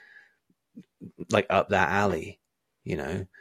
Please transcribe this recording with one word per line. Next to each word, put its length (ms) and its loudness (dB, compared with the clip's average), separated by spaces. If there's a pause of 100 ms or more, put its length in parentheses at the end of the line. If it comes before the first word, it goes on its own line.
(1300)
like, 200 4
up 180 2
that 220 2
alley, 500 0 (440)
you 120 -4
know, 300 -6 (140)